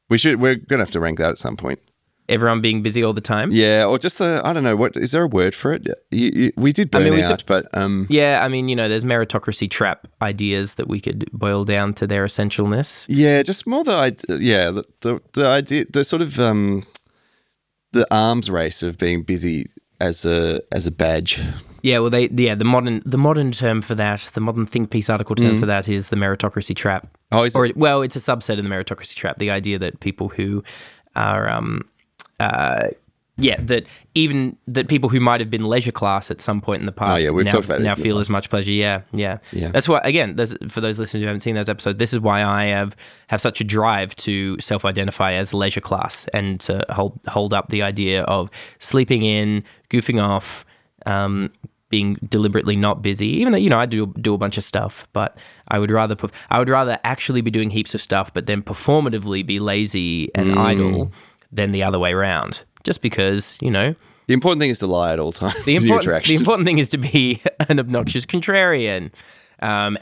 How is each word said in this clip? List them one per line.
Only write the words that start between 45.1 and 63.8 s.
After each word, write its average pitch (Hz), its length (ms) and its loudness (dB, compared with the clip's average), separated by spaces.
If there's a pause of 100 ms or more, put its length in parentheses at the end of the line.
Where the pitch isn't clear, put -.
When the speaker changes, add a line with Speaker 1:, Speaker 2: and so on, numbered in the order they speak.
Speaker 2:
as 98 200 -2
leisure 98 260 -2
class - 540 -4
and 98 260 -2
to 98 300 -2
hold, 101 380 -2
hold 104 260 0
up 98 140 -2
the 104 140 -2
idea 98 420 0
of 95 260 0 (300)
sleeping 127 420 2
in, 107 400 2 (260)
goofing 120 320 0
off, 101 440 -2 (420)
um, 98 420 0 (420)
being 101 280 0 (100)
deliberately 104 460 2
not 104 280 0
busy, 101 260 -2
even 240 240 2
though, 196 60 4
you 196 120 4
know, 120 80 4
I 120 80 2
do, 107 340 -2
do 107 140 2
a 98 40 0
bunch 104 200 -2
of 101 60 -4
stuff, - 480 -4
but - 260 -4 (300)
I 104 100 0
would 104 140 2
rather 110 240 2
perf-, 104 160 -6 (180)
I 113 80 4
would 123 100 2
rather 131 360 2
actually 127 360 -2
be 113 120 -2
doing 110 180 0
heaps 110 240 -2
of 107 80 -6
stuff, 95 320 -2
but 92 120 -4
then 104 160 -2
performatively 104 840 0
be 101 140 -2
lazy 98 760 0
and 98 200 2
Speaker 1:
Mm. 98 40 4
Speaker 2:
idle 95 540 2 (400)
than 104 180 -2
the 98 140 0
other 95 160 2
way 87 120 2
around. 90 500 -2 (220)
Just - 160 -2
because, 101 640 0
you 131 80 0
know, 113 240 0 (320)